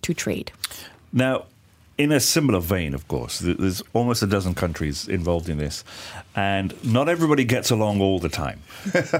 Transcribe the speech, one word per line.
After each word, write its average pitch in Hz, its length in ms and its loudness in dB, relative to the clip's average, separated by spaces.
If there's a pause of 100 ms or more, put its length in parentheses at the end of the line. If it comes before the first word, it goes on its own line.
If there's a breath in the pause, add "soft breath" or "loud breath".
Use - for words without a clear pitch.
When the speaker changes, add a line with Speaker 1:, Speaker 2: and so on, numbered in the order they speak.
Speaker 1:
to 175 120 -2
trade. - 380 -4 (600 loud breath)
Speaker 2:
Now, 131 320 2 (540)
in 147 120 2
a 151 80 6
similar 131 400 4
vein, 82 360 0
of - 120 -8
course, - 340 -4
th-, 87 180 2
there's 92 240 0 (100)
almost 120 300 2
a 107 40 2
dozen 92 280 0
countries 80 540 -2
involved 85 400 0
in 76 100 -2
this, 73 260 -6 (500 loud breath)
and 98 380 0 (100)
not 127 260 2
everybody 156 360 2
gets 117 260 0
along 107 300 2
all 95 180 4
the 80 120 -2
time, - 300 -6 (300 loud breath)
Speaker 3:
<laughs> 180 300 0